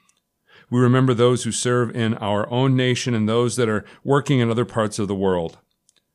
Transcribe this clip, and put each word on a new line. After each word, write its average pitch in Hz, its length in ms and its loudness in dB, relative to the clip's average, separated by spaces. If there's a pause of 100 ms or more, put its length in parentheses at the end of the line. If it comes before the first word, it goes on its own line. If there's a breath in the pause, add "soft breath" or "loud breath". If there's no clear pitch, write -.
(680 soft breath)
We 123 120 0
remember 127 340 4
those 120 300 2
who 113 80 -6
serve 123 420 -2
in 113 200 -2
our 104 360 -4
own 131 240 2
nation 127 400 0
and 107 140 0
those 117 260 0
that 120 140 0
are 107 160 -2 (180 loud breath)
working 135 380 0
in 117 100 0
other 113 140 0
parts 107 340 -4
of 104 80 -2
the 98 80 -4
world. 92 440 -2 (560)